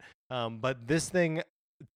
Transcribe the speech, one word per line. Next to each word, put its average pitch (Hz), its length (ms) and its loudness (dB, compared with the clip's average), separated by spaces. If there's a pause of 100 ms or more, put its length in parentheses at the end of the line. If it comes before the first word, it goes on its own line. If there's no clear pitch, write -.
(300)
Um, 117 300 -4
but 123 260 -2
this 151 220 2
thing 170 340 2 (540)